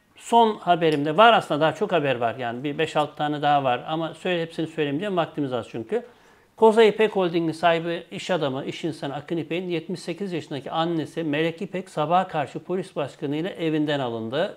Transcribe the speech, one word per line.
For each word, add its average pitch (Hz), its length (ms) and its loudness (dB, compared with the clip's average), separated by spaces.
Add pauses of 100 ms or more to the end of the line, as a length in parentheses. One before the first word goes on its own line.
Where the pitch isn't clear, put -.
(160)
son 226 420 4
haberimde 156 600 2
var 226 160 8
aslında 165 280 0
daha 156 140 4
çok 196 160 -2
haber 143 240 2
var. 117 200 0
Yani 120 280 -6
bir 147 140 -6
beş 160 180 -2
altı 147 200 0
tane 147 260 -2
daha 143 220 4
var 127 240 0
ama 160 260 -4
söyle, 175 280 -2
hepsini 160 260 -4
söylemeyeceğim. 160 500 -2
Vaktimiz 147 360 -4
az 113 160 -4
çünkü. 131 360 -6 (500)
Koza 226 280 6
İpek 214 320 4
Holding'in 170 360 2
sahibi, 170 600 0
iş 196 200 -6
adamı, 147 340 -2
iş - 180 -8
insanı 143 320 -6
Akın 156 220 -6
İpek'in 170 320 -4
yetmiş 170 300 -4
sekiz 180 340 -8
yaşındaki 143 380 -8
annesi 165 520 -2
Melek 160 380 -2
İpek 190 280 -8
sabaha 175 380 0
karşı 151 320 -6
polis 180 360 -8
baskını 147 400 -4
ile 165 140 -2
evinden 151 500 0
alındı 120 580 -4